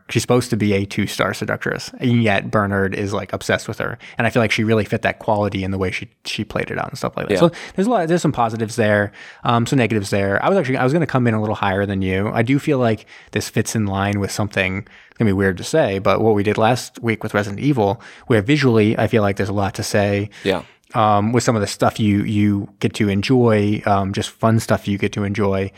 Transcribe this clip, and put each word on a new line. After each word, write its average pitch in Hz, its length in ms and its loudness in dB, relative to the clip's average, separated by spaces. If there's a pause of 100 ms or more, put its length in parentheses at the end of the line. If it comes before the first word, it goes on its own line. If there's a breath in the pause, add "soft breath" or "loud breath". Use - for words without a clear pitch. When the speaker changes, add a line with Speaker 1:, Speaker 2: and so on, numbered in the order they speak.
Speaker 1:
she's 113 140 0
supposed 123 260 2
to 113 80 -2
be 104 160 2
a 98 100 0
two-star - 520 -2
seductress, - 640 -6
and 120 240 2
yet 104 260 0
Bernard 98 460 0
is, 101 180 -4
like, 98 200 -6
obsessed - 340 -2
with 110 100 -8
her. - 220 -6 (180 loud breath)
And 120 80 2
I 113 60 0
feel 123 100 2
like 107 100 2
she 113 120 0
really 110 200 2
fit 107 200 -4
that - 160 -2
quality 101 440 -2
in 92 60 -4
the 95 80 -4
way 92 140 -2
she, - 180 -10 (160)
she - 180 -6
played - 280 -6
it - 80 -6
out - 100 -6
and - 80 -12
stuff - 180 -6
like - 120 -6
that. 104 80 0
Speaker 2:
Yeah. - 40 2
Speaker 1:
So 170 120 4 (240 loud breath)
there's 190 120 0
a - 40 0
lot, 185 160 0
there's 170 160 0
some 156 80 2
positives 113 460 -2
there, 104 340 2 (320 loud breath)
um, 120 240 2
some 143 100 2
negatives 107 320 2
there. 98 340 0
I 156 60 2
was 196 80 4
actually, 131 200 0
I - 60 0
was 131 80 2
gonna 165 140 2
come 123 220 0
in 110 80 2
a 107 40 0
little 107 140 -2
higher 101 320 0
than 98 160 -2
you. 95 280 0
I 117 120 0
do 131 160 2
feel 139 220 0
like 113 260 0 (260 loud breath)
this - 160 -4
fits - 280 -2
in 110 100 0
line 101 340 0
with 95 120 -2
something, 95 480 -2
it's - 400 -18
gonna 113 100 2
be 95 40 2
weird 95 240 2
to - 60 -12
say, 117 360 0
but 98 220 0
what 110 120 4
we 104 80 0
did 104 160 0
last 113 460 0
week 113 180 -2
with 107 140 -4
Resident 104 260 -2
Evil, 113 400 2 (240 loud breath)
where 113 160 4
visually, 113 560 4
I 113 80 2
feel 110 160 2
like 101 140 0
there's 98 140 -4
a 98 40 -6
lot 104 220 -4
to 104 80 -6
say. 101 480 0 (120)
Speaker 2:
Yeah. 92 200 0 (300 soft breath)
Speaker 1:
Um, 107 400 2
with 120 100 4
some 123 120 2
of 107 60 0
the 101 60 -2
stuff - 320 -2
you, 104 240 2
you 104 460 0 (100)
get 110 140 -2
to 104 160 0
enjoy, 107 760 2
um, 98 280 0
just - 160 -4
fun 113 320 2
stuff - 260 -2
you 101 100 0
get 104 160 -2
to 107 120 -4
enjoy, 98 520 -2